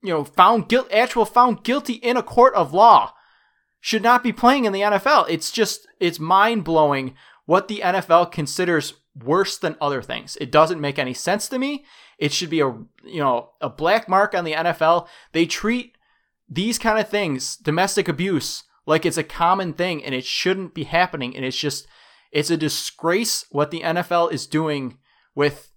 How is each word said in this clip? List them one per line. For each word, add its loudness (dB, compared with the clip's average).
you -4
know, -2
found 4
guilt-, 0
actual 2
found 2
guilty -2
in -2
a -2
court 4
of 0
law 8
should -2
not 4
be -4
playing 2
in 0
the -2
N 2
F 0
L. 4
It's -4
just, -4
it's -2
mind-blowing 2
what 2
the -6
N 0
F -4
L 6
considers -4
worse -2
than -4
other -2
things. -12
It -10
doesn't 4
make -4
any -4
sense -4
to -6
me. -6
It -2
should -4
be 0
a, 2
you -12
know, -2
a -6
black -2
mark 2
on -2
the -4
N -2
F -2
L. 2
They 2
treat -4
these -2
kind 0
of -2
things, -4
domestic -2
abuse, -4
like 2
it's 0
a -2
common 0
thing, -4
and -8
it -4
shouldn't -4
be -8
happening. -2
And -8
it's -6
just, -6
it's -2
a 2
disgrace -2
what -2
the -8
N -2
F -4
L 2
is -6
doing -4
with -2